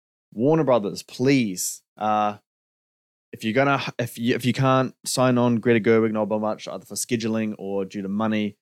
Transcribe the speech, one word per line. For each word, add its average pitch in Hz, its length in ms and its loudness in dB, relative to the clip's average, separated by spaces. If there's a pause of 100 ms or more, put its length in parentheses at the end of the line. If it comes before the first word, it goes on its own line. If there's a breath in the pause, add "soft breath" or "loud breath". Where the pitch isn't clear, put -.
(320)
Warner 147 320 2
Brothers, 113 380 0
please, 123 800 0 (160)
uh, 107 400 0 (920)
if 113 120 -10
you're 110 80 -2
gonna, 135 300 2 (160)
if 120 200 -6
you, 117 160 0
if 123 120 -4
you 120 80 2
can't 131 400 2 (100)
sign 127 320 2
on 120 200 4
Greta 117 240 4
Gerwig, 113 320 4
Noah 107 140 -2
Baumbach, 107 460 -4
either 95 140 -14
for 107 80 -14
scheduling 110 640 -4
or 98 260 -6
due 101 160 -10
to 95 80 -8
money, 107 540 -2